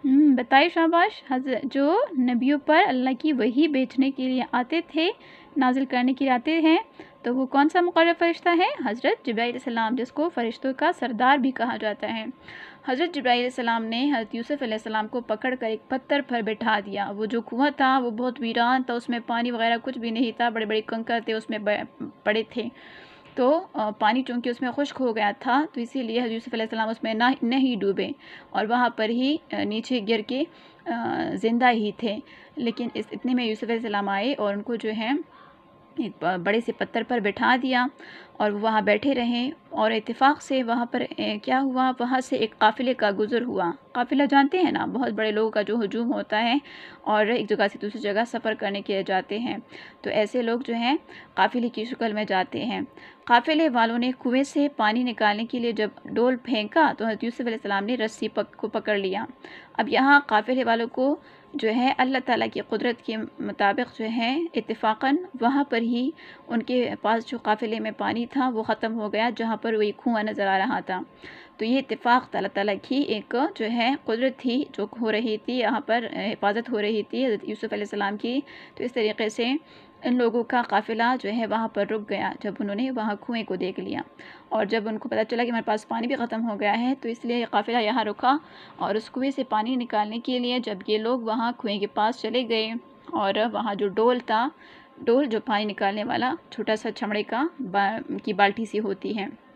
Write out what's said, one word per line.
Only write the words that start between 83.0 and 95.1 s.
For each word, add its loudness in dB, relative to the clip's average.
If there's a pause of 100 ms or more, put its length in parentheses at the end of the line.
कुएँ -6
को -4
देख -4
लिया। -6 (480)
और 2
जब -2
उनको -6
पता 0
चला -2
कि 0
हमारे -2
पास -2
पानी -4
भी 0
ख़त्म -4
हो -2
गया 0
है, 0
तो -8
इसलिए -4
ये 0
काफ़िला 0
यहाँ 2
रुका 2 (400)
और -2
उस -6
कुएँ -2
से -4
पानी 0
निकालने -2
के -2
लिए 0
जब -6
ये 2
लोग -2
वहाँ -2
कुएँ -4
के -2
पास 0
चले 0
गए -2 (380)
और 2
वहाँ -2
जो 0
डोल 2
था, 0 (520)
डोल 4